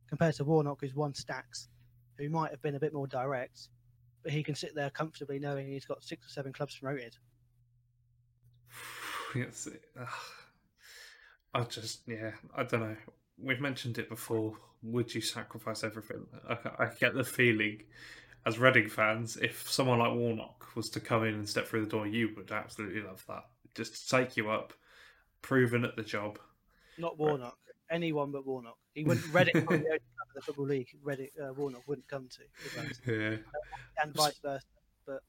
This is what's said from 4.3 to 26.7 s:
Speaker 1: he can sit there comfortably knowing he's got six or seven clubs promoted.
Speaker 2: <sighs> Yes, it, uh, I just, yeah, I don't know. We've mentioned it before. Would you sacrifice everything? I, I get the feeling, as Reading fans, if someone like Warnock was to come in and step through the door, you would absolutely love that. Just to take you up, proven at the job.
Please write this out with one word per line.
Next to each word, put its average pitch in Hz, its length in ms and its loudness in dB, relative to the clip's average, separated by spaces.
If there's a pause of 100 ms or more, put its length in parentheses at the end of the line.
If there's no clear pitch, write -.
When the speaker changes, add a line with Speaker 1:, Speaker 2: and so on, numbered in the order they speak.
Speaker 1:
he 151 100 2
can 147 120 -2
sit - 200 -8
there 143 140 0
comfortably 147 500 -4
knowing 139 320 -2
he's 139 140 -6
got - 180 -6
six - 220 -10
or - 40 -20
seven 135 220 -6
clubs 139 240 -6
promoted. 131 460 -4
Speaker 2:
<sighs> - 40 -20 (2000)
Yes, - 320 -4
it, - 160 -12 (160)
uh, 123 60 -10 (1500)
I 123 100 2
just, 113 440 -8
yeah, 110 240 -6 (240)
I 135 80 0
don't 117 180 0
know. 107 140 -4 (420)
We've 127 220 -2
mentioned 127 380 -2
it 113 120 -4
before. 110 480 -2 (260)
Would 113 300 0
you 117 80 -2
sacrifice - 600 -4
everything? 107 420 -6 (240)
I, 123 80 0 (220)
I 117 100 4 (100)
get 123 140 6
the 131 100 2
feeling, 107 580 4 (640)
as 113 120 2
Reading 117 320 8
fans, 113 480 2
if - 320 -2
someone 127 300 6
like 117 140 6
Warnock 117 520 -2 (100)
was 113 160 -4
to - 80 -6
come 113 260 2
in 110 80 2
and 104 160 -4
step - 180 -2
through 113 160 0
the 104 80 -2
door, 107 160 0
you 110 300 2
would 95 140 -12
absolutely 107 500 -4
love 98 260 -12
that. - 160 -10 (320)
Just - 340 -8
to 131 80 6
take 123 200 2
you 107 120 0
up, - 240 -2 (680)
proven 120 420 6
at 120 120 -2
the 110 80 -4
job. 104 360 -4 (580)